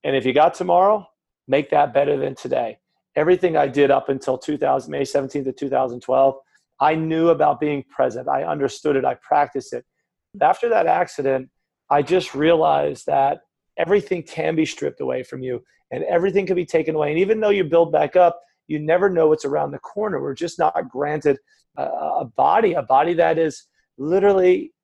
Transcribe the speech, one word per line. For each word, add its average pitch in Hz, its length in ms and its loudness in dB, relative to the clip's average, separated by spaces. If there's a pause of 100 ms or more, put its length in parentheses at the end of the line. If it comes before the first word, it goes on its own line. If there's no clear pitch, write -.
And 139 100 0
if 127 100 0
you 131 60 0
got 151 220 4
tomorrow, 185 520 2 (440)
make 143 220 0
that 143 220 2
better 143 220 2
than 139 180 -6
today. 127 460 -6 (380)
Everything 170 400 2
I 143 100 2
did 135 240 2
up 139 160 2
until 135 300 -4
two 147 200 -6
thousand, 135 340 -2
May 139 120 -4
seventeenth 135 440 -4
of 131 100 -8
two 139 100 -8
thousand 131 320 -2
twelve, 135 360 2 (440)
I 156 160 2
knew 160 340 0
about 147 300 2
being 147 300 -4
present. 127 400 -4
I 139 140 -2
understood 147 520 -2
it. 135 80 0
I 131 120 0
practiced - 580 -2
it. 123 120 -12 (540)
After 185 300 0
that 208 180 2
accident, 135 600 -2 (400)
I 147 120 2
just 165 320 -2
realized 147 720 0
that 139 340 0 (360)
everything 180 460 0
can 160 320 -6
be 160 100 2
stripped - 360 -8
away 127 220 -4
from 131 180 -14
you 123 220 -8 (280)
and 127 120 -6
everything 180 420 0
can 185 100 -2
be 175 100 -2
taken 156 300 -2
away. 151 160 0
And 160 80 -2
even 214 200 2
though 214 100 0
you 196 140 2
build 165 280 2
back 151 240 0
up, 175 260 4 (280)
you 151 100 -4
never 175 300 2
know 165 180 2
what's 156 180 2
around 143 260 -4
the 139 80 -12
corner. 202 420 -6
We're 139 120 -6
just 165 260 -8
not 165 300 0
granted 147 480 -2 (400)
a, 139 60 -4
a 156 420 -4
body, 165 480 2
a 143 100 -4
body 143 320 2
that 160 220 2
is 160 280 -2 (320)
literally 185 720 2 (120)